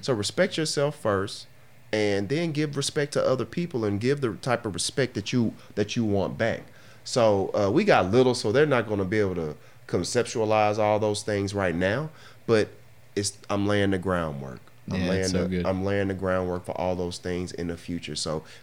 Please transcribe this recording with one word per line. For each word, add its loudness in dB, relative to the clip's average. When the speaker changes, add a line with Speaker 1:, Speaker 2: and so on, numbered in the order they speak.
Speaker 1:
So 0
respect -2
yourself -2
first, -2
and 0
then -2
give -2
respect -2
to 2
other 2
people -4
and 0
give 0
the 0
type -2
of -4
respect -2
that -6
you, 2
that 0
you 0
want 0
back. -2
So, 4
uh, 4
we 4
got 4
little, 6
so -2
they're 4
not 2
gonna 0
be 0
able 0
to -4
conceptualize 0
all 4
those 0
things -2
right 0
now, 0
but 4
it's, -4
I'm 0
laying 2
the 0
groundwork. -4
I'm -2
Speaker 2:
Yeah, 0
Speaker 1:
laying 0
Speaker 2:
it's 0
so 2
Speaker 1:
the, -2
Speaker 2:
good. -2
Speaker 1:
I'm 0
laying 0
the -2
groundwork -2
for -4
all -2
those -4
things -4
in -6
the -4
future, -8
so -4